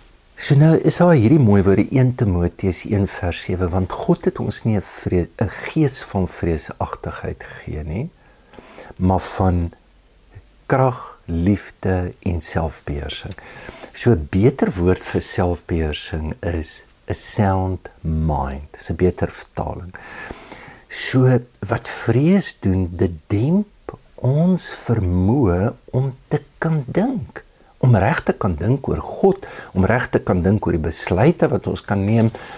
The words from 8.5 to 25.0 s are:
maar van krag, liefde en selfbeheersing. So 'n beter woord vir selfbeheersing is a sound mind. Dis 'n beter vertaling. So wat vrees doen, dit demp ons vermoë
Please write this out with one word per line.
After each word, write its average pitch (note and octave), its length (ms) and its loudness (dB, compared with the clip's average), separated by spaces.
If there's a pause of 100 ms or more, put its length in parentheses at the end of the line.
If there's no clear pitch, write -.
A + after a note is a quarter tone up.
maar F#2 240 2
van F2 520 0 (920)
krag, C3 600 0
liefde F2+ 960 0
en E2+ 200 -2
selfbeheersing. D2 920 -6 (600)
So - 180 2
'n D#2 180 2
beter A2 420 2
woord F2+ 320 0
vir - 180 -4
selfbeheersing E2 1200 -4
is E2 420 -6 (260)
a - 40 -2
sound F#2+ 760 -2 (120)
mind. D2 720 -2
Dis - 180 -12
'n E2+ 60 -4
beter F2 360 0
vertaling. - 640 -10 (960)
So B2+ 500 2 (200)
wat - 280 -4
vrees D#3 720 2
doen, F#2 320 0
dit F2+ 200 0 (160)
demp D#3 680 -2 (180)
ons E3 600 0 (100)
vermoë F#2+ 880 2 (180)